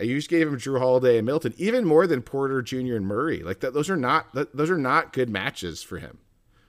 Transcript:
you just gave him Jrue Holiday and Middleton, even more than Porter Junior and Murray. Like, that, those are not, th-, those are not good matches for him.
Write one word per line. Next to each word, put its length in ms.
you 160
just 140
gave 180
him 80
Jrue 220
Holiday 400
and 80
Middleton, 300
even 280
more 220
than 160
Porter 400
Junior 340
and 100
Murray. 360
Like, 180
that, 140
those 160
are 60
not, 380
th-, 200
those 160
are 80
not 340
good 160
matches 540
for 160
him. 200